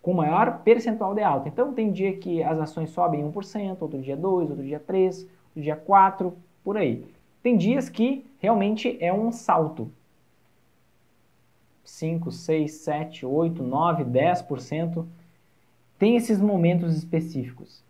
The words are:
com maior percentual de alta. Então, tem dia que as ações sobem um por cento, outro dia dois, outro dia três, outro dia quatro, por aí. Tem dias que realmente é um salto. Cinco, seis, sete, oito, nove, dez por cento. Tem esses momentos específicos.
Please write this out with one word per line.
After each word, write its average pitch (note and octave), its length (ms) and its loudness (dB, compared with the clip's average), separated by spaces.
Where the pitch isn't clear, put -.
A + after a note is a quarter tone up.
com F3 140 -2
maior E3+ 460 0
percentual A3 540 2
de G#3 80 -2
alta. D3 240 0
Então, B3 280 -2
tem A3 180 0
dia F#3+ 220 0
que F3 280 -4
as D#3+ 160 0
ações D#3 300 -4
sobem D#3+ 340 0
um D3 80 -4
por G3 140 -8
cento, F#3+ 380 -8
outro D#3 180 -6
dia C3+ 160 -6
dois, F3 320 0
outro - 160 -6
dia D3 160 -8
três, F#3 480 0
outro - 120 -14
dia D3+ 160 -2
quatro, F#3+ 640 4
por G3+ 140 -2
aí. C3 260 0
Tem A#3+ 120 4
dias A3+ 360 2
que C4 340 0
realmente G#3+ 600 0
é F3 140 0
um A3 180 0
salto. D#3+ 600 0
Cinco, E3 480 -6
seis, D#3 440 -2
sete, D#3 500 -6
oito, D#3+ 360 0
nove, D3 420 0
dez C3 360 2
por C#3 180 -8
cento. E3 480 -4
Tem A3+ 180 4
esses A3+ 240 2
momentos F3 560 4
específicos. - 920 -6